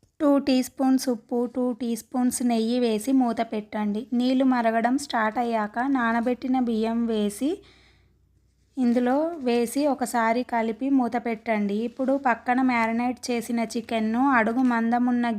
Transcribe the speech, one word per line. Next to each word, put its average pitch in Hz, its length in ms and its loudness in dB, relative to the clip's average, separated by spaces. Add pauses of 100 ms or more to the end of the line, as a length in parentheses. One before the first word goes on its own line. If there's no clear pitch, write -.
(200)
టూ 294 100 4 (180)
టీ 269 60 2 (120)
స్పూన్స్ 262 460 0
ఉప్పు, 240 260 -4 (160)
టూ 254 100 -2 (160)
టీ 247 80 -4 (140)
స్పూన్స్ 247 360 -2 (120)
నెయ్యి 226 340 0
వేసి 220 280 0 (100)
మూత 233 180 0 (140)
పెట్టండి. 214 480 -4 (160)
నీళ్లు 254 340 2
మరగడం 233 440 2 (100)
స్టార్ట్ 220 360 -2
అయ్యాక 226 380 -2 (160)
నానబెట్టిన 247 720 0
బియ్యం 226 320 0 (100)
వేసి 214 400 -2 (1300)
ఇందులో 247 380 2 (320)
వేసి 240 340 0 (120)
ఒకసారి 233 500 0 (100)
కలిపి 226 340 -2 (120)
మూత 247 160 -2 (100)
పెట్టండి. 214 520 -2 (120)
ఇప్పుడు 262 260 -2 (120)
పక్కన 247 340 0 (100)
మ్యారినేట్ 233 480 0 (100)
చేసిన 233 300 -2 (140)
చికెన్ను 226 480 -2 (160)
అడుగు 233 340 2
మందమున్న 240 540 0 (140)